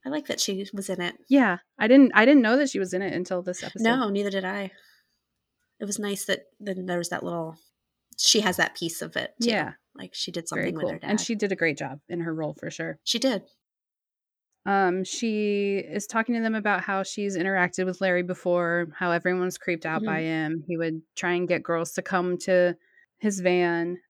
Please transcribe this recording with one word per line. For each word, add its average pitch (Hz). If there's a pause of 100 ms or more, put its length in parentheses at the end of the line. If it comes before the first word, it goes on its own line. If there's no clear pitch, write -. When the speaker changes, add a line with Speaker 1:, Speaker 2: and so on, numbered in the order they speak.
Speaker 1:
I 262
like 294
that -
she 196
was 196
in 180
it. 175 (120)
Speaker 2:
Yeah, 233 (200)
I 220
didn't, 254
I 214
didn't 277
know 220
that 285
she 196
was 185
in 185
it 180
until 180
this 185
episode. -
Speaker 1:
No, 233
neither 202
did 190
I. 196 (1040)
It 214
was 202
nice 202
that - (120)
then 185
there 175
was 170
that -
little, 165 (600)
she -
has 190
that -
piece 165
of 165
it, -
too. 233
Speaker 2:
Yeah. 170 (220)
Speaker 1:
Like, -
she -
did 170
Speaker 2:
Very -
Speaker 1:
something 165
with 156
Speaker 2:
cool. -
Speaker 1:
her -
dad. -
Speaker 2:
And 214
she 226
did 202
a 185
great 160
job 139
in 170
her 165
role, 156
for 160
sure. 165
Speaker 1:
She -
did. 240 (1200)
Speaker 2:
Um, 190
she 208
is -
talking 226
to 226
them 220
about 202
how 196
she's 202
interacted 185
with 180
Larry 180
before, 175
how 180
everyone's 180
creeped 165
out 160
by 160
Speaker 1:
Mm-hmm. 160 (280)
Speaker 2:
him. 160
He 175
would 160 (160)
try 175
and 175
get 170
girls 165
to 185
come 180
to 180 (420)
his 202
van. 175 (120)